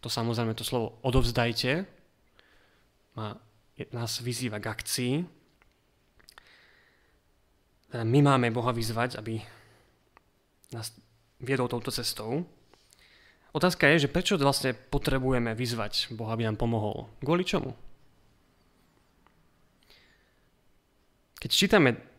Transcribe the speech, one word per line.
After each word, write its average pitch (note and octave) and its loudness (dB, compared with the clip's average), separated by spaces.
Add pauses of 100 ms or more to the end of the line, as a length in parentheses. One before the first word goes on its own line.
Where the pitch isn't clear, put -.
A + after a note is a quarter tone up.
To A#2+ -10
samozrejme, A2+ 0
to A2 -10
slovo A2+ -2
odovzdajte B2 2 (1300)
má, G#2+ -8 (560)
nás A#2 -6
vyzýva A#2+ -4
k G#2+ -6
akcii. B2 -2 (2750)
Teda A#2+ -4
my A#2+ 4
máme C3 4
Boha A#2+ -2
vyzvať, A#2 -4
aby A2+ -6 (1400)
nás A2 -10 (480)
viedol B2 -2
touto A#2+ -4
cestou. A#2 -4 (1080)
Otázka D#3+ 4
je, D3+ 4
že - -4
prečo F#3 0
vlastne C#3 2
potrebujeme B2+ 0
vyzvať A2+ -4
Boha, A2 -6
aby A2+ 0
nám G#2+ 0
pomohol? A2 -2
Kvôli E3+ 0
čomu? - -4 (3750)
Keď - -6
čítame E3 6 (200)